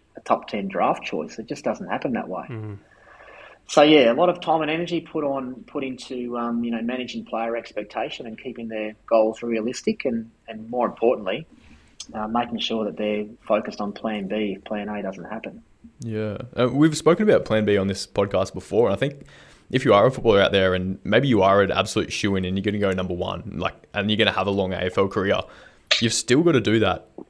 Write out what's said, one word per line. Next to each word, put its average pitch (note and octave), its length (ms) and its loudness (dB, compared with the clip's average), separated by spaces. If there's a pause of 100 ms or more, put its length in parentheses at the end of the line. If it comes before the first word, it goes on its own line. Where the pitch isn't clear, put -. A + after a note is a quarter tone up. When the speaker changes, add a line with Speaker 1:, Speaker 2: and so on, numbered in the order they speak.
(180)
Speaker 1:
a - 40 -20
top - 280 -2
ten G2+ 180 -6
draft G2 380 -2
choice. - 340 -8
It A2 80 -12
just - 160 -10
doesn't G2+ 240 -6
happen A#2+ 260 -4
that F2+ 140 -6
way. E2+ 220 -8
Speaker 2:
Mm. G#2+ 280 -10 (880)
Speaker 1:
So, - 160 6
yeah, D3 280 8
a A#2+ 40 2
lot E3+ 140 4
of F3 120 -2
time D#3+ 220 0
and D3+ 80 -2
energy E3+ 280 -4
put D#3 240 -8
on, C3 440 -6
put C#3+ 160 -8
into, B2 540 -8
um, A#2 260 -2
you A#2 80 -4
know, A2+ 100 -4
managing A#2+ 420 -6
player A#2 320 -4
expectation A2+ 720 -8
and A2 120 -12
keeping A#2 300 -10
their A2 280 -8 (100)
goals A2 380 2
realistic A#2+ 600 -2
and, A#2 260 -4 (180)
and A2 220 -14
more A#2+ 180 0
importantly, G#2+ 580 -2 (680)
uh, A2 140 -6
making A#2+ 320 -2
sure A2 260 -4
that F#2+ 120 -6
they're G#2+ 280 -2 (220)
focused G#2+ 320 0
on G#2 140 -6
plan G#2 340 -6
B G#2 300 -4
if - 80 -20
plan G#2 240 -8
A G#2 120 -8
doesn't F#2+ 240 -8
happen. - 360 -12 (380)
Speaker 2:
Yeah. G#2+ 400 -6 (200)
Uh, B2 80 4
we've D3 300 4
spoken F3+ 320 4
about - 160 4
plan A2 180 2
B G2+ 140 4
on F#2+ 100 2
this F#2+ 200 -4
podcast G2+ 460 -2
before, G#2 340 2
and G2 60 2
I G2 40 -2
think C#3+ 260 -4 (460)
if C3 160 0
you A2 80 6
are G2+ 140 8
a C3 40 4
footballer G#2+ 300 4
out F#2+ 100 4
there F#2+ 220 4
and F#2 320 -4
maybe B2+ 240 2
you G#2+ 120 4
are G2 200 6
an F#2+ 100 2
absolute F#2+ 400 0
shoo-in G2 320 -2
and F#2 140 -2
you're G2 60 -4
gonna G#2 160 0
go G2 120 2
number F#2 220 -2
one, F#2 440 -6
like, F2+ 180 -4 (180)
and G2+ 180 -2
you're G#2+ 60 2
gonna G2+ 160 4
have F#2+ 140 0
a G2+ 40 0
long G2 220 0
A F2+ 40 -4
F F2+ 200 -2
L G2 100 2
career, F#2+ 320 0 (640)
you've A2+ 120 0
still - 300 2
gotta E3 160 4
do A2 200 2
that, F#2 280 0 (220)